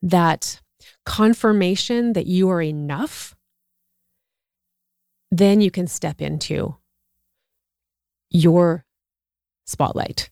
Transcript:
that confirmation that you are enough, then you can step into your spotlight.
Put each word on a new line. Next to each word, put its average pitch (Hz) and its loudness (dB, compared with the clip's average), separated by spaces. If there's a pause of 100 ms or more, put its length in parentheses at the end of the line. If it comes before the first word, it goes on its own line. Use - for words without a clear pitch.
that 170 0 (440)
confirmation 214 0
that 185 -2
you 185 2
are 175 0
enough, 151 -6 (1900)
then 196 4
you 202 4
can 180 -6
step 156 -8
into 151 -6 (1500)
your 170 2 (800)
spotlight. - -6